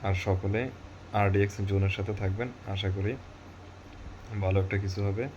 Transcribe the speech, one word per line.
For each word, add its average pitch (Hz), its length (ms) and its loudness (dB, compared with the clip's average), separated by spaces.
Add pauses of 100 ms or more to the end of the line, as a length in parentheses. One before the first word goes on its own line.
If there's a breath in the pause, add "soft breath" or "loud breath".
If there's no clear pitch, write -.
আর 98 80 4 (120)
সকলে 101 340 2 (600)
আরডিএক্স 101 360 4 (120)
জোনের 98 280 4
সাথে 101 240 -2
থাকবেন, 101 280 0 (260)
আশা 98 220 0
করি 101 160 0 (1300)
ভালো 95 180 4
একটা 95 200 0
কিছু 98 240 -2
হবে 104 180 0 (120)